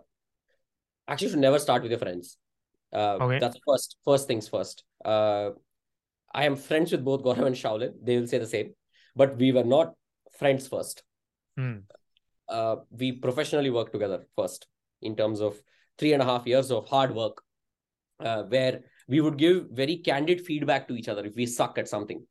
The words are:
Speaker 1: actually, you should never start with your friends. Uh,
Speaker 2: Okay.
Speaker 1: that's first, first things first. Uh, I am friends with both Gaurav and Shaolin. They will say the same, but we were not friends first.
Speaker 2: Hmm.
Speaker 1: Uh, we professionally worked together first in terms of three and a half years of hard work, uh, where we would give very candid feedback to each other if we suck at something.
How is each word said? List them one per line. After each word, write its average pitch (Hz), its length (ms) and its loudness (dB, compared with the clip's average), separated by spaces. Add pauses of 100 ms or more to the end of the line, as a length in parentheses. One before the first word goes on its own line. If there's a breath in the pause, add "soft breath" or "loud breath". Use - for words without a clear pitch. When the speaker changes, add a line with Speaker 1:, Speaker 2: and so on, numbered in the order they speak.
(1080)
Speaker 1:
actually, 143 180 -4
you 214 60 -2
should 151 80 2
never 135 180 8
start 123 240 2
with 117 80 -4
your 117 80 -2
friends. 90 400 -8 (540)
Uh, 104 280 0
Speaker 2:
Okay. 127 180 0
Speaker 1:
that's - 280 -2
first, - 380 0
first 139 220 4
things 110 220 -2
first. - 360 -6 (200)
Uh, 104 460 2 (840)
I 143 120 0
am 143 120 2
friends 160 360 0
with 139 120 0
both 135 180 0
Gaurav 123 240 0
and 127 100 0
Shaolin. 110 360 -4 (100)
They 120 160 2
will 120 80 -2
say 123 120 -2
the 113 80 -6
same, 107 280 -6 (400 soft breath)
but 135 220 4
we 131 160 4
were 123 120 4
not 147 300 2 (380)
friends 139 360 0
first. - 340 -8 (540)
Speaker 2:
Hmm. 123 220 -6 (720)
Speaker 1:
Uh, 113 280 -2 (140)
we 127 220 -2
professionally 135 580 0
worked 117 220 -2
together 101 340 -4 (100)
first - 300 -4 (360)
in 110 140 -8
terms 107 240 -2
of 104 200 -4 (380)
three 151 140 2
and 139 100 4
a - 20 2
half 123 220 0
years 127 240 2
of 110 160 -2
hard 131 280 2
work, 110 280 -4 (760)
uh, 113 240 -4
where 127 380 0 (260 soft breath)
we 143 120 4
would 147 180 2
give 170 320 4
very 139 260 -2
candid 165 480 0
feedback 147 440 -2
to 127 60 -6
each 120 140 -10
other 101 160 -4
if 104 100 -12
we 120 120 -2
suck 120 320 -2
at - 100 -4
something. 104 420 -8